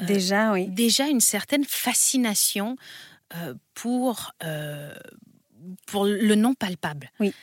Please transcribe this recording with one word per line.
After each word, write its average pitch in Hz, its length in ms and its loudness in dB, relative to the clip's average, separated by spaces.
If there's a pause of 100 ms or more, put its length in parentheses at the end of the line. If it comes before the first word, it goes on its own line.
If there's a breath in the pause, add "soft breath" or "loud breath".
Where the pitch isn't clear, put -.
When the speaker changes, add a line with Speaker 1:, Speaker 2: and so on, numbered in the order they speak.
Speaker 1:
euh, 185 60 -4
Speaker 2:
Déjà, 202 460 2
oui. 190 160 0
Speaker 1:
déjà 233 400 2
une 269 120 4
certaine 277 440 0
fascination, 233 1120 0 (580 loud breath)
euh, 165 200 -10 (200)
pour, 247 560 -2 (140)
euh, 147 500 -8 (920)
pour 202 180 0
le 208 300 4
non 226 200 4
palpable. 160 560 -6 (100)
Speaker 2:
Oui. 202 120 2 (100)